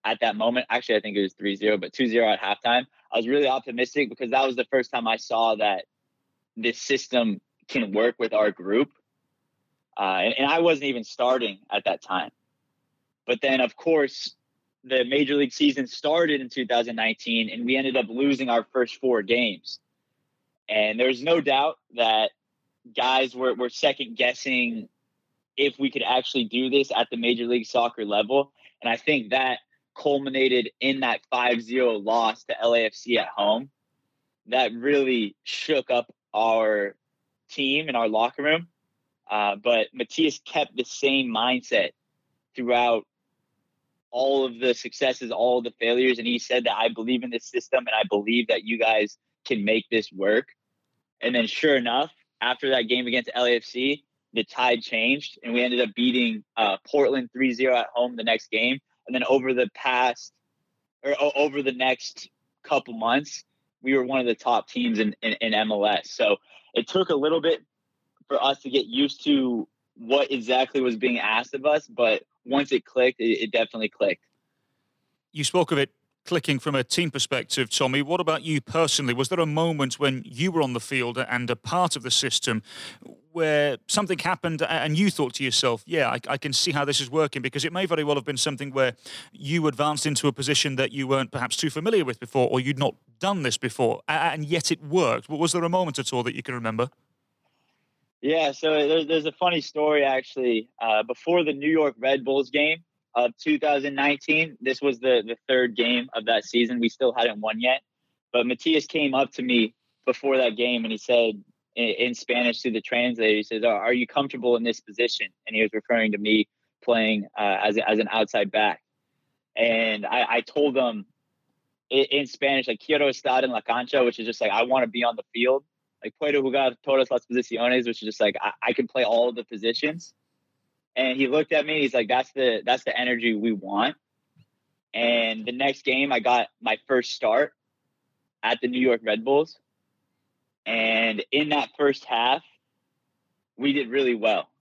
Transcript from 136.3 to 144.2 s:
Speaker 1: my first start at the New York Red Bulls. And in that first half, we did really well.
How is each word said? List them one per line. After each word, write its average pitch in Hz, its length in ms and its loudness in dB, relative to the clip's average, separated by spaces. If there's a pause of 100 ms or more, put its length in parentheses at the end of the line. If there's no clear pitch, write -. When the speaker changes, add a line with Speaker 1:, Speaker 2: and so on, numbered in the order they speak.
Speaker 1:
my 110 160 -2 (100)
first 127 260 0
start 123 420 2 (880)
at 117 180 -2
the 123 80 -2
New 127 120 -2
York 123 220 4
Red 110 220 -2
Bulls. 143 340 0 (1080)
And 113 640 0
in 147 160 0
that 147 300 0
first 143 260 2
half, 127 400 0 (1120)
we 139 160 0
did 139 160 -2
really 127 260 2
well. 107 360 0 (100)